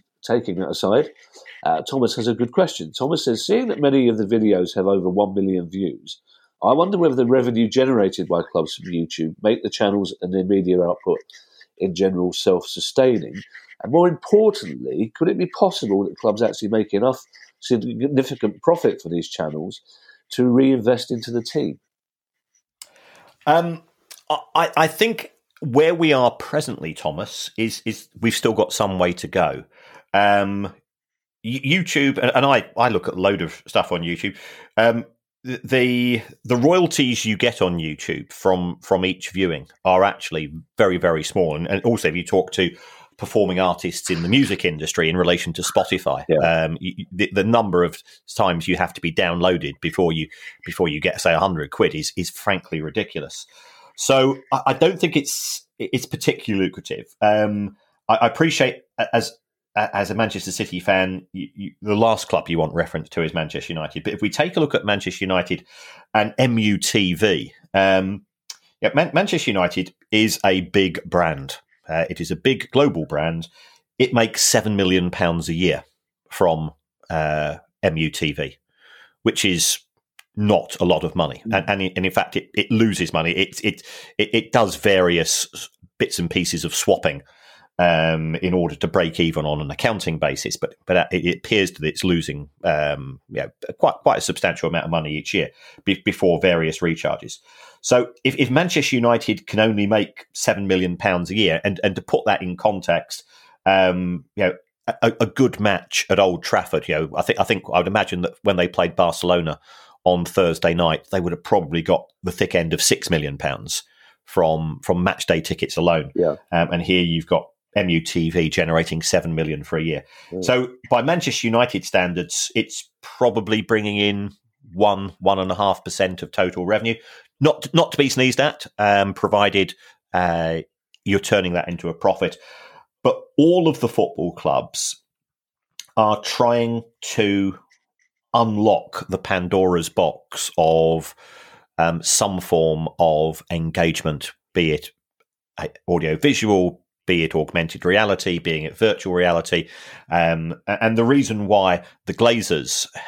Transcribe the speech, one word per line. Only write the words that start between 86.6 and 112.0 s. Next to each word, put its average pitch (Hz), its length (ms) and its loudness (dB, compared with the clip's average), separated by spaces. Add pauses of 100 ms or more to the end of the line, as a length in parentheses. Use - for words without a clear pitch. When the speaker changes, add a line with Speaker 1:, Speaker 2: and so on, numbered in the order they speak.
Speaker 2:
of 85 100 -6
swapping, 78 480 0 (560)
um, 80 580 2
in 90 180 -2
order 85 220 0
to - 100 -6
break 85 320 0
even 80 260 0
on 76 160 -4
an 71 100 -8
accounting 87 480 -4
basis, 71 380 -4
but, - 180 -8 (120)
but, 90 100 2
uh, 85 140 2
it, 85 140 -2
it 85 140 0
appears 98 340 0
that 76 120 -12
it's 80 200 -4
losing, 78 440 -2 (160)
um, 71 640 -4
you - 140 -6
know, - 80 -10 (280)
quite, - 180 2
quite - 220 2
a - 40 -6
substantial 85 460 -2
amount 82 160 -2
of 82 60 -8
money 78 260 -2
each - 180 -8
year 82 160 -2 (340)
be-, 95 200 -2
before 87 360 2
various 82 380 2
recharges. - 600 -4 (420)
So 123 320 2 (120)
if, 131 140 0
if 131 120 2
Manchester 151 460 2
United 117 500 0
can 101 120 -6
only 107 280 4
make 104 460 -2
seven 101 340 -2
million 92 300 0
pounds 87 340 -2
a 95 40 -6
year, 92 300 2
and, 101 180 -2
and 95 140 -2
to 92 60 -10
put - 240 -2
that 101 160 0
in 90 140 -6
context, 90 680 -2 (420)
um, 92 580 2 (120)
you 101 80 0
know, 92 100 2 (480)
a, 113 180 4
a 117 60 2
good - 320 0
match 101 520 0
at 98 100 4
Old 92 220 2
Trafford, - 460 -2
you 82 60 0
know, 78 220 -2
I 82 60 -2
think, - 180 0
I 101 40 2
think 101 280 -2
I 87 60 4
would 90 100 2
imagine 95 340 -2
that - 200 -4
when 101 140 2
they 87 120 2
played 87 280 0
Barcelona 87 640 2 (460)
on 87 200 4
Thursday 85 500 2
night, 82 360 0
they 95 100 -2
would 85 120 -4
have 85 100 -10
probably 85 380 -2
got 82 240 0 (180)